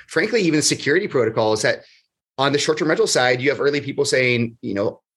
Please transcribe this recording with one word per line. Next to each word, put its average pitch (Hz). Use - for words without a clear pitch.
frankly, 214
even 156
security 151
protocols 110
that 120
on 139
the 143
short-term 156
rental 190
side, 127
you 135
have 120
early 143
people 139
saying, 123
you 113
know 101